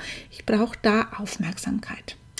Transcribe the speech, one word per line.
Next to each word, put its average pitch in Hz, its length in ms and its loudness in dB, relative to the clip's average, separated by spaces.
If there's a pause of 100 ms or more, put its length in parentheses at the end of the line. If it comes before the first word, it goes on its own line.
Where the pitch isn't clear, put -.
(300)
ich - 160 -16
brauche 220 380 4
da 214 240 6 (100)
Aufmerksamkeit.“ - 960 -4 (240)